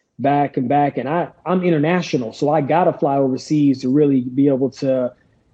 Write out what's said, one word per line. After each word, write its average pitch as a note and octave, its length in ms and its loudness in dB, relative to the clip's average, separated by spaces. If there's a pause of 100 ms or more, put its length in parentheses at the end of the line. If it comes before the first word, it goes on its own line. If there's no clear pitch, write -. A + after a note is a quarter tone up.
(180)
back C#3 400 0
and B2 100 -2
back, C#3+ 300 0
and B2 100 -4
I, D#3+ 220 -2 (160)
I'm F3+ 180 0
international, D#3 680 0
so C#3+ 160 -2
I D#3 100 2
gotta D3+ 320 2
fly C#3 240 -2
overseas C#3 640 0
to C3 80 -4
really C#3 320 2
be B2+ 280 0
able C3+ 240 0
to C3 420 -2 (400)